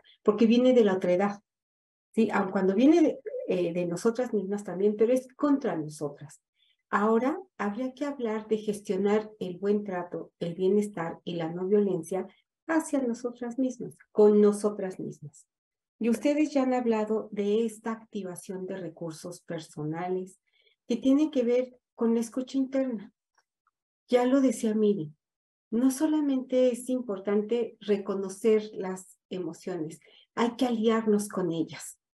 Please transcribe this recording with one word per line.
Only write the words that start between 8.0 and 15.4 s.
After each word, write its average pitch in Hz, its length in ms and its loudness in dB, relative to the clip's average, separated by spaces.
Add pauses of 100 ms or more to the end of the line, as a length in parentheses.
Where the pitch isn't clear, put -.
hablar 220 420 -6
de 214 120 0
gestionar 208 800 -2
el 180 180 -8
buen 208 260 0
trato, 175 540 -8
el 170 160 -6
bienestar 185 680 0
y 175 140 -6
la 160 120 -4
no 180 160 -6
violencia 196 640 0 (400)
hacia 311 340 0
nosotras 240 560 -6
mismas, 254 400 -4 (140)
con 208 280 8
nosotras 208 600 2
mismas. - 480 -14 (520)